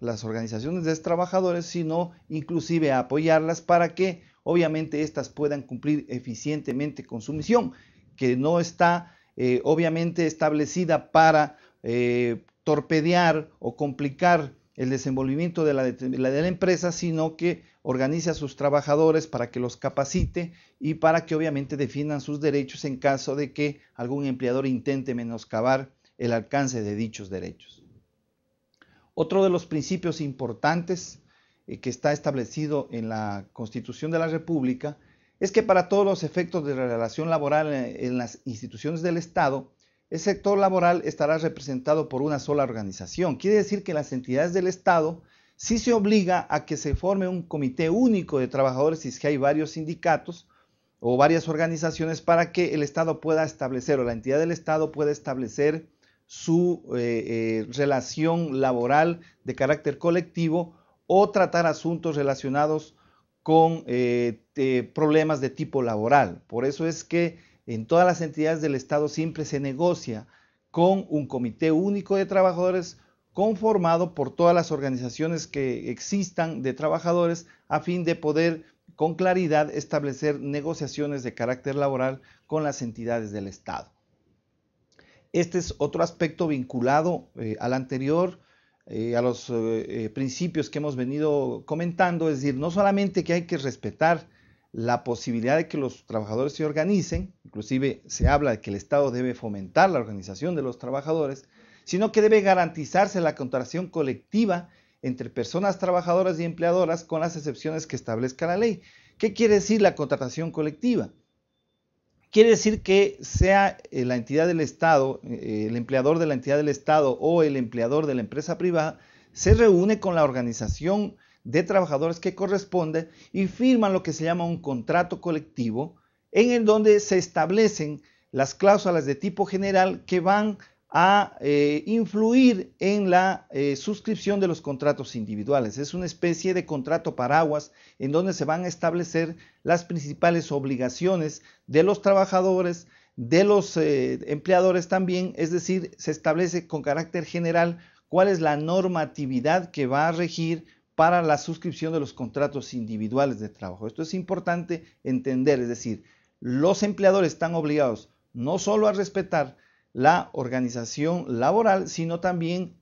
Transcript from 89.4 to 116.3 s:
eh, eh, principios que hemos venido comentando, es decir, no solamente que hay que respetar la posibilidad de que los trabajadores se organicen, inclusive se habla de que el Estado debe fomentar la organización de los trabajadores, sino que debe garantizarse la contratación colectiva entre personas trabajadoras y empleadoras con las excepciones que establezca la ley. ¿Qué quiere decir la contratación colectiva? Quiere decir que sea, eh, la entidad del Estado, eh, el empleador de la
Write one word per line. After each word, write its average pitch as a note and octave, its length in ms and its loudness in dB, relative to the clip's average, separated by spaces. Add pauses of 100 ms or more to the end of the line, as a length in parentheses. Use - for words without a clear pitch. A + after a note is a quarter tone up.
eh, A#2+ 40 -4 (340)
eh, A2 200 -6
principios D3+ 600 -6
que D3+ 100 -8
hemos D3 180 -6
venido C3+ 680 -2
comentando, E3+ 640 0
es C#3 120 0
decir, C#3 160 -2
no D#3+ 160 -4
solamente G3 500 2
que E3+ 120 -2
hay F3 120 0
que F3 100 -4
respetar C#3 720 -2 (460)
la A#2+ 320 -2
posibilidad A#2+ 520 0
de E3 120 0
que D#3 100 -8
los C3 280 -6
trabajadores A2+ 480 -4
se D#3 100 -4
organicen, E3+ 680 -2 (120)
inclusive C3 640 -4
se - 180 0
habla C#3+ 240 4
de A2 100 -2
que G#2+ 100 -10
el G2+ 60 -4
Estado C#3 360 0
debe B2 220 -2
fomentar A2 560 0
la C#3+ 100 0
organización G#2 560 -6
de C#3 60 -2
los B2 160 -6
trabajadores, C#3 640 -4 (400)
sino G#3 260 0
que A3 100 2
debe G#3+ 200 8
garantizarse F#3 800 2
la D#3 160 0
contratación C3+ 500 -4
colectiva F3 840 -2 (320)
entre B2+ 280 -6
personas F#3 480 -2
trabajadoras F3+ 640 0
y E3+ 40 -4
empleadoras E3+ 600 0
con D#3+ 160 -4
las E3+ 160 -2
excepciones D#3 500 -6
que - 80 -8
establezca B2+ 540 -4
la F3 80 -2
ley. G#3+ 260 0 (360)
¿Qué G#3+ 160 -2
quiere G#3+ 200 4
decir G#3 280 2
la F3 120 6
contratación C#3+ 560 -4
colectiva? D3+ 600 -2 (1200)
Quiere A3+ 200 8
decir G#3+ 320 2
que G3 400 4
sea, G3 540 2 (140)
eh, C3 140 -2
la B2 100 0
entidad C3+ 320 0
del E3+ 140 0
Estado, D3+ 640 2
eh, A2 440 -4
el A#2 80 -4
empleador C3 440 2
de E3 60 0
la D3 80 0